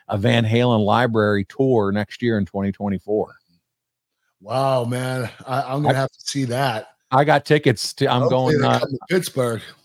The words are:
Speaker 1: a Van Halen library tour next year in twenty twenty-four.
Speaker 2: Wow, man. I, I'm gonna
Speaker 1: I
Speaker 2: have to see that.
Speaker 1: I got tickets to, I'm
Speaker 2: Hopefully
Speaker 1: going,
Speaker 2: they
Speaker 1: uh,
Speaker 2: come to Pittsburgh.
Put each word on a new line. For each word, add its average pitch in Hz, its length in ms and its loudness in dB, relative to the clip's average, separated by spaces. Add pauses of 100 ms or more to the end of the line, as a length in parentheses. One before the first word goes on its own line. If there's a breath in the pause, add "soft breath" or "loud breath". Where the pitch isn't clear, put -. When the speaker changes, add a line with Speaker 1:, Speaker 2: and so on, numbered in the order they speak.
Speaker 1:
a 104 100 -2
Van 117 260 2
Halen 117 400 2
library 107 600 2
tour 120 440 0
next 101 320 -4
year 117 160 0
in 98 80 0
twenty 98 240 -4
twenty-four. 101 640 -4 (1040)
Speaker 2:
Wow, 127 440 -2
man. 127 440 -4 (180)
I, 131 160 -4
I'm 135 200 -4
gonna 143 120 4
Speaker 1:
I 135 60 2
Speaker 2:
have 135 120 -2
to - 80 -20
see 139 240 -4
that. 120 460 -4 (200)
Speaker 1:
I 135 140 4
got 147 200 2
tickets 147 500 0
to, 135 140 0
I'm 123 140 2
Speaker 2:
Hopefully 127 320 2
Speaker 1:
going, 147 60 -2
Speaker 2:
they 123 80 2
Speaker 1:
uh, 120 120 2
Speaker 2:
come 123 100 -4
to 135 80 -6 (100)
Pittsburgh. 127 540 -2 (220)